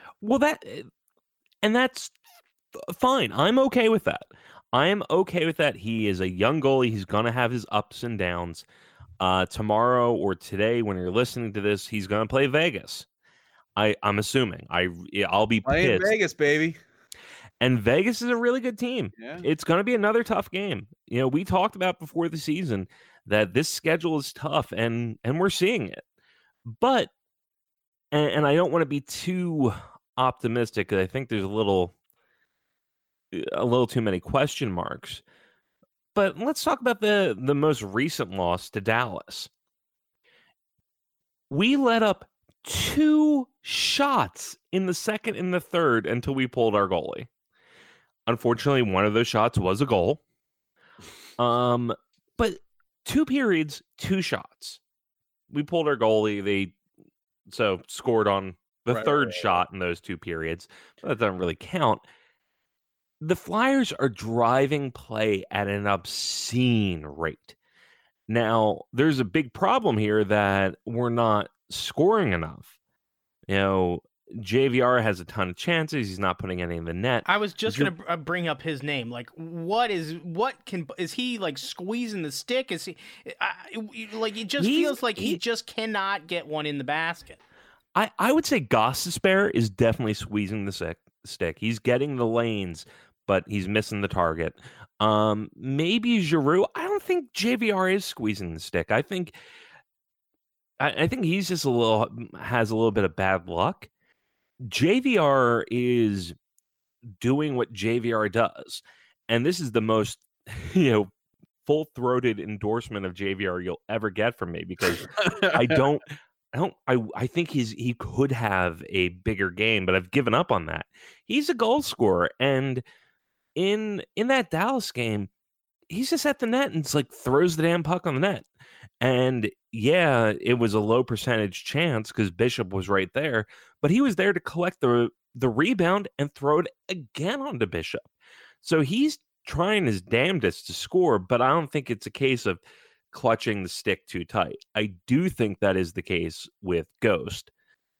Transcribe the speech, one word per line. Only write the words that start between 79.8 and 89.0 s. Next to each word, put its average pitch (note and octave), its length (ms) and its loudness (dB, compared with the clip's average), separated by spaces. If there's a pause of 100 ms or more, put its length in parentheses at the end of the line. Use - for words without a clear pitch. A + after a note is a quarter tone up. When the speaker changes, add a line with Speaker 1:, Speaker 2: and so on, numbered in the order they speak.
Speaker 3:
is, E3 320 -4
what F3+ 420 -6
can, E3+ 220 -8 (100)
is F3 160 -6
he, B3 260 -6
like, D#3+ 200 -6
squeezing G#3+ 640 -8
the D3 80 -6
stick? B3+ 400 -6
Is F3 140 -6
he, F#3+ 120 -14 (440)
I, G3+ 120 -2 (200)
it, A3 420 -12
like, A3 220 -4
it A3 80 -8
just C#4 200 -2
Speaker 1:
He's, C4+ 120 2
Speaker 3:
feels D4 260 0
like A3+ 160 -2
he G#3 120 -4
Speaker 1:
he E4 80 -2
Speaker 3:
just A#3 280 -4
cannot G3+ 640 -4
get F3 180 -6
one D3+ 200 -4
in C#3+ 120 -4
the C#3 60 -6
basket. D#3+ 560 -6 (560)
Speaker 1:
I, G#3 240 2
I G#3+ 100 4
would D#4 160 2
say B3 140 2
Gostisbehere E3+ 920 2